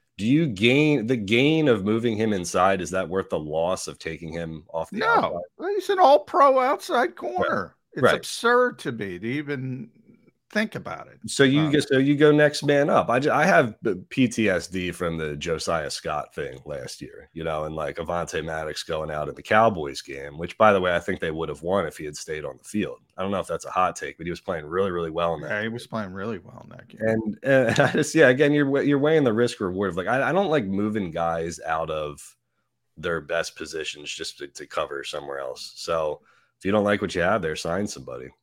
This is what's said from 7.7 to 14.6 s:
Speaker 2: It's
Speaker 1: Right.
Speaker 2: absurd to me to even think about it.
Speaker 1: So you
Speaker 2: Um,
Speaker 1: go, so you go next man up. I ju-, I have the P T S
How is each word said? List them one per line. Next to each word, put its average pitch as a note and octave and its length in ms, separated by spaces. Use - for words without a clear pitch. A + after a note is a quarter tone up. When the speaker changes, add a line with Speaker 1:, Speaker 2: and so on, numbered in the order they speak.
Speaker 2:
It's - 80
Speaker 1:
Right. F2 140
Speaker 2:
absurd A#3+ 640
to D3 120
me G2 280
to G#2+ 80
even C3 640
think G#3+ 240
about F2 320
it. - 180
Speaker 1:
So C#3 180
you C#3 180
Speaker 2:
Um, D3+ 100
Speaker 1:
go, D3 80
so C3+ 180
you C#3 180
go D3+ 160
next D3 300
man C#3+ 260
up. A#2+ 220
I A#2+ 80
ju-, C#3+ 140
I C#3 140
have D#3 360
the G2 140
P C3 180
T G#2+ 220
S F2 180